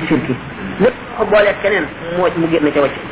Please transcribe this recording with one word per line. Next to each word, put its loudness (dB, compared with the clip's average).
shirki. 0
Lépp 4
ko 0
booleeg 4
keneen, 0
moo 2
mu 2
génn 2
ca 2
wacc, 2